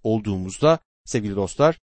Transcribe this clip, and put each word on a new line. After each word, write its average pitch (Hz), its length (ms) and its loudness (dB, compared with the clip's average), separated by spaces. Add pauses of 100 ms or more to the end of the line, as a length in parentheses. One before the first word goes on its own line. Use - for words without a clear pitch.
olduğumuzda 107 760 0 (260)
sevgili 104 300 -4
dostlar, 143 440 0 (160)